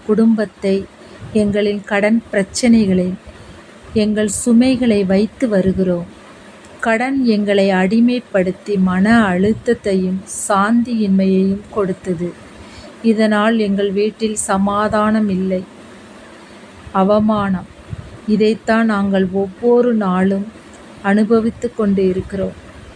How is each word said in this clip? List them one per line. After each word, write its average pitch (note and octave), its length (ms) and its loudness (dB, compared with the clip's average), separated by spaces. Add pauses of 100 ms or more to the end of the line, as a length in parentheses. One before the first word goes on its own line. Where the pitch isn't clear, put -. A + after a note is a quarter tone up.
குடும்பத்தை, G#3+ 720 0 (600)
எங்களின் G#3 500 0
கடன் G#3+ 400 0
பிரச்சனைகளை, G3 840 0 (880)
எங்கள் G#3+ 400 0
சுமைகளை A#3+ 680 2
வைத்து G3 440 0
வருகிறோம். F#3 600 0 (720)
கடன் B3 460 -2
எங்களை G3+ 380 2 (100)
அடிமைப்படுத்தி G3+ 1080 0
மன F#3 260 2 (180)
அழுத்தத்தையும் F#3+ 960 -2 (160)
சாந்தியின்மையையும் G3 1300 0
கொடுத்தது. F#3 580 -4 (760)
இதனால் A3 540 2
எங்கள் G3+ 340 0
வீட்டில் G#3+ 500 -2
சமாதானம் G#3+ 840 0
இல்லை, F#3 340 -2 (1300)
அவமானம். G3+ 720 0 (600)
இதைத்தான் A3 600 2
நாங்கள் G3 460 0
ஒவ்வொரு A#3+ 600 0
நாளும் G3 500 0 (560)
அனுபவித்து A3 720 0
கொண்டு G3 360 0
இருக்கிறோம். F#3+ 480 -4 (400)